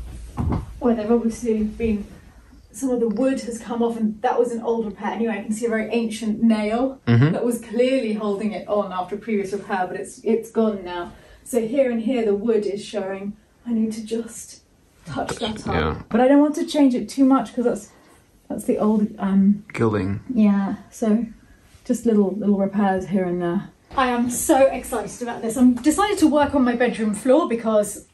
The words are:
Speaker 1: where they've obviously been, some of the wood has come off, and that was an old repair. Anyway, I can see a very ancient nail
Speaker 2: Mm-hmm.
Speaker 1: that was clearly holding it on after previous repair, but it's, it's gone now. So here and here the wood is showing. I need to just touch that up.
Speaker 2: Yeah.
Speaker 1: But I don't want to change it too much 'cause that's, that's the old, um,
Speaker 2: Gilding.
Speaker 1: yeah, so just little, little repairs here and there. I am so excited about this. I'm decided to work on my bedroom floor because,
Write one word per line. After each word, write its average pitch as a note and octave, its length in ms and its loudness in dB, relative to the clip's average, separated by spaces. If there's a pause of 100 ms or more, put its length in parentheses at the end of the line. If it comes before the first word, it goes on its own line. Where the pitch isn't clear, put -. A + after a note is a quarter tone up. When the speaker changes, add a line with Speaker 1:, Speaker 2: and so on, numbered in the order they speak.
(800)
Speaker 1:
where A#3+ 140 2
they've A3 160 -4
obviously A3+ 520 0
been, G#3+ 420 -2 (680)
some C4+ 180 -4
of A#3+ 100 0
the A#3 80 0
wood C4 340 0
has - 160 -8
come A#3 240 -4
off, A3+ 140 0
and A3+ 260 -2
that - 160 0
was A#3+ 140 2
an A3+ 100 -4
old A#3 240 -2
repair. G3 260 -6
Anyway, A3+ 220 -2
I G3+ 80 -8
can A3 100 -6
see A#3 140 -4
a - 20 0
very A3 220 -2
ancient A3+ 520 -2
nail A3+ 640 0
Speaker 2:
Mm-hmm. B2+ 260 4
Speaker 1:
that G#3+ 120 -2
was A#3 160 -2
clearly B3 540 0
holding G#3 380 -2
it F3 160 -10
on G3+ 240 -2
after F#3 240 -6
previous G#3 360 -4
repair, F#3+ 340 -4
but - 120 -8
it's, - 240 -12
it's A3+ 280 0
gone G#3 340 0
now. F3 280 -8 (320)
So A3+ 220 -2
here B3+ 240 2
and A3+ 120 -2
here C4+ 220 0
the G3+ 100 2
wood G#3+ 320 0
is G3 180 -6
showing. G3 520 -8 (300)
I A#3+ 60 -4
need A3 200 0
to A3 120 -10
just - 560 -10 (460)
touch - 320 -6
that A3 280 -6
up. - 80 -4
Speaker 2:
Yeah. - 360 -2
Speaker 1:
But A3+ 100 2
I B3+ 80 6
don't C#4+ 120 8
want D4 160 2
to E4+ 100 -4
change C#4 280 4
it A#3 140 -4
too C4+ 160 2
much C4 300 2
'cause A#3+ 100 -2
that's, G#3 240 -2 (600)
that's - 160 -8
the A#3+ 140 0
old, G#3+ 300 2 (100)
um, G3 460 4 (100)
Speaker 2:
Gilding. G#2 460 0 (140)
Speaker 1:
yeah, G3+ 420 2 (140)
so A3 360 0 (580)
just - 220 -2
little, G3+ 320 4
little G3+ 200 2
repairs G3 500 0
here F#3 160 0
and F3 180 -2
there. F3 280 -2 (260)
I B3+ 120 2
am B3 220 0
so C4+ 360 4
excited B3 560 -4
about A#3 200 -8
this. A3 140 -4
I'm B3+ 180 6
decided F#4+ 440 2
to D#4 100 4
work C#4+ 260 4
on C#4 80 4
my B3 140 2
bedroom A3 380 0
floor C4 340 4
because, A3 640 0